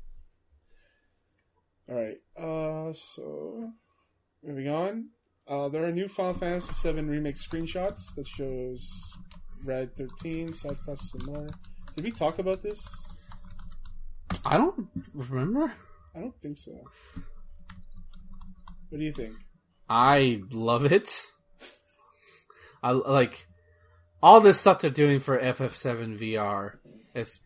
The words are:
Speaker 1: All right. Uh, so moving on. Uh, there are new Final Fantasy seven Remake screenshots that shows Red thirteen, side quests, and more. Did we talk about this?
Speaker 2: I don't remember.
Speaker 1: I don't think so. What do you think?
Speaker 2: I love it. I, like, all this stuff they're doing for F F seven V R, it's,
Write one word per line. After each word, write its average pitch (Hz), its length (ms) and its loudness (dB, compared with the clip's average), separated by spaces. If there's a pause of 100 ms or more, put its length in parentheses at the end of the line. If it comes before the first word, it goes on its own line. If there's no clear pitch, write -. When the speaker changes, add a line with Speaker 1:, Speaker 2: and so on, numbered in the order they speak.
(1900)
Speaker 1:
All 127 80 -10
right. 117 200 -6 (200)
Uh, 160 560 -6
so 156 800 -12 (720)
moving 143 260 -8
on. 196 400 -4 (380)
Uh, 143 220 -4
there 156 160 -2
are 170 80 -2
new 190 160 -2
Final 180 260 -2
Fantasy 175 380 -4
seven 156 360 0
Remake 147 280 -2
screenshots 180 800 -6
that 143 100 -8
shows 127 600 -8 (760)
Red 131 320 -6
thirteen, 165 560 -8
side 143 320 -8
quests, 143 300 -10
and 131 120 -6
more. 147 220 -8 (460)
Did 156 100 -8
we 233 60 -6
talk 165 280 -2
about 190 240 -2
this? 208 200 -8 (1600)
Speaker 2:
I 147 100 4
don't 254 320 2 (240)
remember. 147 600 -2 (420)
Speaker 1:
I 160 60 -12
don't 233 200 -12
think 147 160 -12
so. - 160 -18 (2250)
What 151 100 -10
do 156 60 -4
you 151 80 -4
think? 113 220 -8 (540)
Speaker 2:
I 123 640 6
love 120 400 2
it. 196 200 4 (1700)
I, 123 100 2
like, 135 540 2 (760)
all 202 180 12
this 196 200 10
stuff 185 200 8
they're 151 100 2
doing 139 300 4
for 135 180 0
F 127 220 0
F 131 160 -2
seven 117 400 -4
V 110 220 -2
R, 101 420 -2 (340)
it's, 117 320 -6